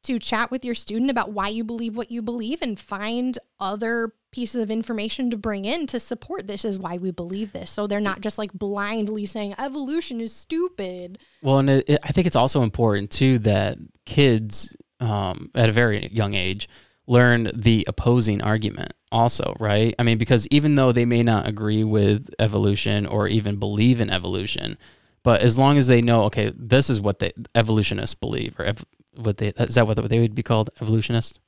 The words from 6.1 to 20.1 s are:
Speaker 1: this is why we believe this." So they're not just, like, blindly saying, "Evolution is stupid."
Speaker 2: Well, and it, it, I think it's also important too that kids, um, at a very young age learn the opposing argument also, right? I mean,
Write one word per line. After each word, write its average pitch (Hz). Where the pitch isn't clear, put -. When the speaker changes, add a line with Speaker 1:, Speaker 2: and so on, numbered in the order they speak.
Speaker 1:
this 202
is 196
why 180
we 180
believe 190
this." -
So 208
they're 202
not 196
just, 208
like, 208
blindly 208
saying, 202
"Evolution 277
is 226
stupid." 190
Speaker 2:
Well, 135
and 139
it, 135
it, 147
I -
think 185
it's 170
also 127
important 104
too 131
that 101
kids, 113
um, 101
at 117
a -
very 110
young 104
age 98
learn 120
the 113
opposing 110
argument 107
also, 117
right? 107
I 123
mean, 113